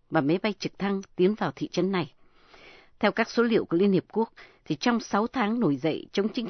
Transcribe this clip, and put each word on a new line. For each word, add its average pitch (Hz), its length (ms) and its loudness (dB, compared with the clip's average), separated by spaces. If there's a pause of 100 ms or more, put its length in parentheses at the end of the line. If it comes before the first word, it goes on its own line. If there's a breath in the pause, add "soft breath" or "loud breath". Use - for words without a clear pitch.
và 160 120 2
máy 156 220 2
bay 214 100 -2
trực - 260 -10
thăng 196 220 -2 (140)
tiến 185 200 4
vào 160 200 -4
thị - 120 -6
trấn 175 240 -2
này. 175 200 -2 (880 soft breath)
Theo 202 120 2
các 226 180 -2
số 233 140 2
liệu 226 220 2
của 165 120 0
Liên 202 140 4
Hiệp 175 200 2
Quốc, 220 180 -2 (360 loud breath)
thì 156 100 -4
trong 233 240 0
sáu 220 280 -2
tháng 233 320 -2
nổi 151 160 2
dậy 131 360 -4
chống 202 180 0
chính 226 200 -6